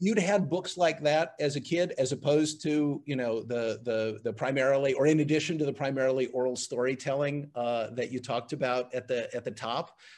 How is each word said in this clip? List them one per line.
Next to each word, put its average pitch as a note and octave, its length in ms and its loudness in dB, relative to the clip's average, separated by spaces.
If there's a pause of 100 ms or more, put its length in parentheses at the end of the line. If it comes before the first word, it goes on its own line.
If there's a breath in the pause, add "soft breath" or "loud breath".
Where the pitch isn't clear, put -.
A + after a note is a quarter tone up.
you'd G#3 180 2
had F#3+ 300 2
books F3 280 -4
like D#3+ 260 2
that D#3 360 2
as C#3+ 160 0
a C#3+ 60 -4
kid, F3 380 0
as C3 140 0
opposed D3+ 500 2
to, D3+ 420 0
you D3 100 -4
know, A#2 280 -2
the, A2+ 420 -2
the, A2 400 0
the A2+ 80 -2
primarily, C3+ 600 2
or C3+ 120 4
in D#3 140 6
addition D3+ 380 2
to D3+ 80 0
the C#3 60 -2
primarily C3+ 560 0
oral B2+ 280 0
storytelling, C#3+ 960 -2
uh, A#2+ 360 -2
that A#2+ 200 -4
you B2+ 100 -4
talked B2 340 -4
about B2+ 400 0
at B2 120 -6
the, A#2+ 300 -2
at A#2+ 80 -6
the B2 60 -6
top, A#2+ 500 -6 (160 loud breath)